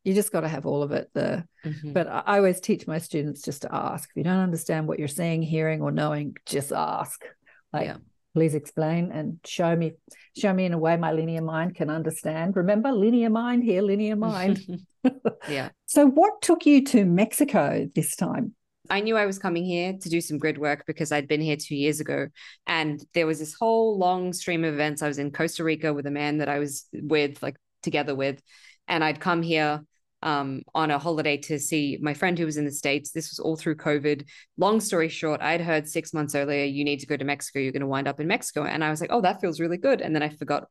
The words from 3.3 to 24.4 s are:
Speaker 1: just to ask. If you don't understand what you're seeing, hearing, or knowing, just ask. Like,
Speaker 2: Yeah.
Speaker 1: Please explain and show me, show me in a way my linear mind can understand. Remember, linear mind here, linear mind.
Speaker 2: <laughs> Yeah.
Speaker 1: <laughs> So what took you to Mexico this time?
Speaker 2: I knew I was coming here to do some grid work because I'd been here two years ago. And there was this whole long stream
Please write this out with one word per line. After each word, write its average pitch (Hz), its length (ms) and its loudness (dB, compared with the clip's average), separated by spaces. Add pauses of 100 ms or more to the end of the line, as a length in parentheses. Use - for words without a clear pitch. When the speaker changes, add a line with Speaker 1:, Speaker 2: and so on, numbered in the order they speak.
Speaker 1:
just - 220 -8
to - 100 -8
ask. - 380 -4
If - 60 -12
you 156 60 -2
don't 180 140 2
understand 165 500 0
what - 120 -2
you're 151 80 -4
seeing, 165 340 -2
hearing, 156 400 0
or 147 100 -2
knowing, 151 440 -2 (100)
just 139 260 -4
ask. - 540 -4 (480)
Like, 147 120 -2
Speaker 2:
Yeah. - 120 -8 (360)
Speaker 1:
Please 160 220 4
explain 160 560 -2
and 156 340 -6
show 170 300 0
me, 165 180 0 (420)
show 202 160 0
me 185 140 2
in 175 80 0
a 165 40 0
way 160 200 2
my 165 140 0
linear 160 300 -2
mind 160 340 -2
can 151 160 -2
understand. 160 640 -2
Remember, 208 360 2
linear 233 380 4
mind 240 340 2
here, 196 180 2
linear 208 340 2
mind. 196 720 0
Speaker 2:
<laughs> - 40 -20 (600)
Yeah. 135 240 -2
Speaker 1:
<laughs> - 120 -20
So 294 220 8
what 349 340 6
took 330 240 4
you 277 200 8
to 220 180 6
Mexico 185 880 2
this - 220 -2
time? - 400 -4 (340)
Speaker 2:
I 196 120 0
knew 220 160 2
I 208 80 4
was 196 120 -2
coming 175 280 -2
here 180 360 -2
to 170 80 -8
do 165 120 0
some 151 160 -6
grid 151 200 0
work 147 300 -2
because 156 240 -4
I'd 147 160 0
been 151 140 2
here 151 160 0
two 151 180 -8
years 147 240 0
ago. 143 300 -4 (360)
And 156 380 -2 (100)
there 165 140 2
was 160 100 0
this 151 160 -10
whole 226 460 2
long 180 340 2
stream 170 300 -2